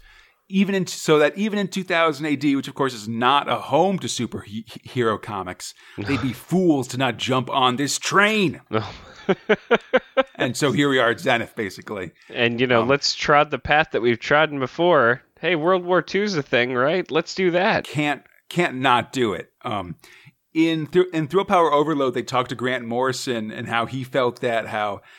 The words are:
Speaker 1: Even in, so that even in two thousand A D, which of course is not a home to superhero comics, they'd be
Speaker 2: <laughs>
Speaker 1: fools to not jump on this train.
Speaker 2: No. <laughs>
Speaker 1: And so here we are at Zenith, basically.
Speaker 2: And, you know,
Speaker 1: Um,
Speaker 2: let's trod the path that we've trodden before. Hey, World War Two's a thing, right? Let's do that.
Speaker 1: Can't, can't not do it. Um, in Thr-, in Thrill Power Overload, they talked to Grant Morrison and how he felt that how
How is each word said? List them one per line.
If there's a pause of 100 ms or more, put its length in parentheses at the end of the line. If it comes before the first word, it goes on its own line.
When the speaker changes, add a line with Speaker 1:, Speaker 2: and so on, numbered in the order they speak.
(500)
Speaker 1:
Even
in,
so
that
even
in
two
thousand
A
D,
which
of
course
is
not
a
home
to
superhero
comics, (240)
they'd
be
Speaker 2:
<laughs>
Speaker 1:
fools
to
not
jump
on
this
train. (100)
Speaker 2:
No. (420)
<laughs>
Speaker 1:
And
so
here
we
are
at
Zenith,
basically. (180)
Speaker 2:
And,
you
know,
Speaker 1:
Um,
Speaker 2:
let's
trod
the
path
that
we've
trodden
before. (160)
Hey,
World
War
Two's
a
thing,
right?
Let's
do
that.
Speaker 1:
Can't, (280)
can't
not
do
it. (140)
Um, (580)
in
Thr-,
in
Thrill
Power
Overload,
they
talked
to
Grant
Morrison
and
how
he
felt
that
how (180)